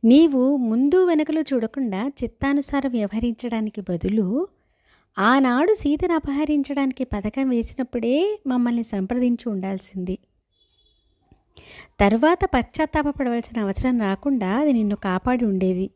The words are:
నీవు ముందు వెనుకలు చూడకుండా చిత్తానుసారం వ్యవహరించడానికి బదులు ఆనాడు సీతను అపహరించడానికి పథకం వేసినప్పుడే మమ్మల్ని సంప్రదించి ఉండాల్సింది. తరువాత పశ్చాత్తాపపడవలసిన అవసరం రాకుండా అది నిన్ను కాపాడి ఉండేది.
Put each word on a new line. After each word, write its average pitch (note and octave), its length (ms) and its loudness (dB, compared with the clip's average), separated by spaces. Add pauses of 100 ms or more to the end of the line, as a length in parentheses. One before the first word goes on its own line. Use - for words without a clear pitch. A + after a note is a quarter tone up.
నీవు C#4 520 6
ముందు C4 480 2
వెనుకలు D#4 360 0
చూడకుండా A#3+ 680 -4
చిత్తానుసారం C#4 840 -2
వ్యవహరించడానికి A3 880 -4
బదులు G3 680 -2 (720)
ఆనాడు C4+ 560 2
సీతను D#4+ 400 0
అపహరించడానికి C#4+ 920 -2
పథకం G#3+ 440 -4
వేసినప్పుడే B3+ 960 -2
మమ్మల్ని A#3+ 360 0
సంప్రదించి A#3 680 -2
ఉండాల్సింది. F#3+ 680 -6 (1800)
తరువాత A#3 440 4
పశ్చాత్తాపపడవలసిన C4+ 1160 -2
అవసరం A#3 400 0
రాకుండా G#3 560 -2
అది D4 160 2
నిన్ను G#3+ 240 2
కాపాడి A#3 480 -2
ఉండేది. F#3+ 520 0